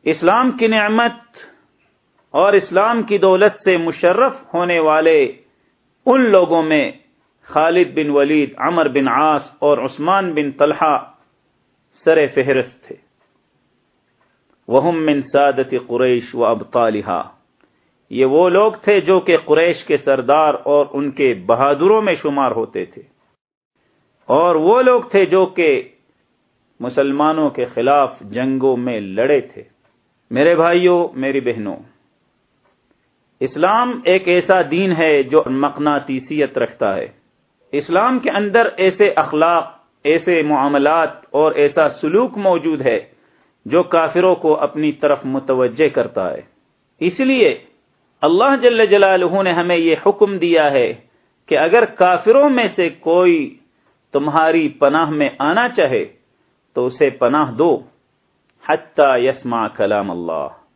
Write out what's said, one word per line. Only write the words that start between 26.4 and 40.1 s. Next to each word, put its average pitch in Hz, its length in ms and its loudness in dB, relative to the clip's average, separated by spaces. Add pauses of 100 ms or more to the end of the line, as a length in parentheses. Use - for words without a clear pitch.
مسلمانوں 143 720 -2
کے 127 140 -6
خلاف 135 560 -2
جنگوں 127 560 -2
میں 123 240 -6
لڑے 113 400 -2
تھے۔ - 220 -20 (680)
میرے 147 240 2
بھائیوں، 175 600 2
میری 135 260 -4
بہنوں، 113 360 -8 (1600)
اسلام 196 640 -2
ایک 185 240 0
ایسا 180 320 2 (100)
دین 185 220 0
ہے 156 300 2
جو 131 240 0
مقناطیسیت 139 1120 -4
رکھتا 110 380 -4
ہے۔ - 100 -8 (640)
اسلام 190 460 -2
کے 294 120 -4
اندر 208 460 0
ایسے 190 340 0
اخلاق، 160 540 0 (400)
ایسے 160 380 0